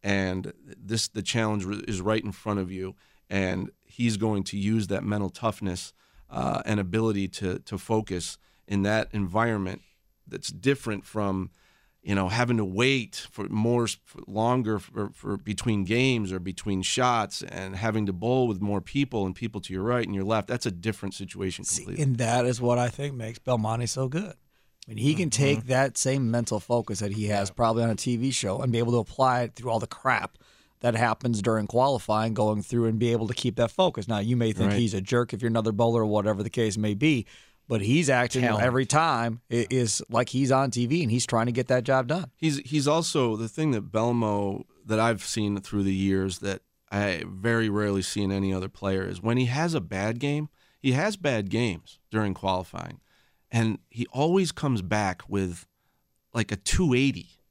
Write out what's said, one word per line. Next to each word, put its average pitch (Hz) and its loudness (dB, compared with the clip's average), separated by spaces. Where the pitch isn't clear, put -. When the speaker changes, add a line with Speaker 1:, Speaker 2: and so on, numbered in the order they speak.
Speaker 1:
and 95 0
this, - -4
the 107 -6
challenge 107 0
r-, 98 -4
is 95 -4
right 110 0
in 101 -6
front 104 -4
of 92 -4
you, 92 -8
and 92 0
he's 117 0
going 104 0
to 101 -8
use 104 0
that 98 -2
mental 101 -2
toughness, 98 -4
uh, - -2
and 107 0
ability 101 0
to, 92 -4
to - -8
focus 95 -2
in 98 2
that 110 2
environment 101 0
that's - -10
different 107 -2
from, 95 -2
you 104 -2
know, 95 2
having 120 2
to 107 2
wait 117 0
for 101 -8
more 113 2
s-, 107 -4
for - -20
longer 110 0
for, 101 -8
for - -8
between 104 -2
games 113 2
or 92 -4
between 92 -2
shots 120 0
and 95 -10
having 107 0
to 98 0
bowl 123 2
with 98 -2
more 101 0
people 127 -2
and 92 -2
people 107 -8
to - -12
your 92 -4
right 120 0
and - -6
your 98 -2
left. 107 0
That's 123 -2
a 110 -2
different 95 -4
situation 98 -6
Speaker 2:
See, - -2
Speaker 1:
completely. 98 -4
Speaker 2:
and 131 2
that 123 2
is 123 -2
what 120 2
I 120 0
think 143 -8
makes 113 -10
Belmonte 117 0
so 131 -2
good. 165 -6
I 113 -14
mean, 107 -6
he 147 4
can 160 0
take 139 4
Speaker 3:
Mm-hmm. 113 -8
Speaker 2:
that 131 2
same 131 0
mental 113 0
focus 113 -2
that 104 -2
he 104 -2
has 101 0
Speaker 3:
Yeah. - -18
Speaker 2:
probably 117 2
on 117 2
a 110 0
T 123 -2
V 123 -2
show 104 -2
and 131 0
be 117 2
able 117 2
to 120 4
apply 123 2
it 117 -4
through 120 -8
all 117 2
the 185 -6
crap - -2
that 120 0
happens 113 0
during 107 2
qualifying, 113 2
going 107 2
through 117 0
and 113 2
be 117 2
able 113 0
to 113 -4
keep - -2
that 117 4
focus. 165 0
Now, 107 0
you 113 2
may 113 2
think 104 2
Speaker 1:
Right. 104 2
Speaker 2:
he's 113 2
a 98 -2
jerk 120 0
if 101 -6
you're 117 0
another 110 0
bowler 117 2
or - 0
whatever 104 2
the 113 -4
case 110 0
may 107 0
be, 123 2
but 110 0
he's 139 4
acting 123 2
Speaker 3:
Talent. 110 2
Speaker 2:
every 123 2
time 120 0
i-, 117 0
is 123 0
like 117 0
he's 131 2
on 135 2
T 120 0
V 160 0
and 110 2
he's 120 2
trying 120 2
to 123 0
get 120 -2
that 127 2
job 131 2
done. 156 -4
Speaker 1:
He's, 151 0
he's 143 0
also, 147 2
the 113 -4
thing 156 0
that 98 -2
Belmo, 110 0
that 110 2
I've 113 2
seen 104 -2
through 101 -2
the 98 2
years 95 2
that 98 -6
I 98 -2
very 110 0
rarely 101 2
see 101 -2
in 98 2
any 98 0
other 95 -4
player 95 -2
is 92 -8
when 113 2
he 127 2
has 156 0
a 143 0
bad 98 -2
game, 147 -2
he 131 2
has 196 0
bad 113 0
games 110 -2
during 107 0
qualifying, 90 -4
and 113 2
he 117 -6
always 170 2
comes 127 0
back 95 0
with, 95 -2
like, 110 0
a 104 -4
two 165 2
eighty, 131 2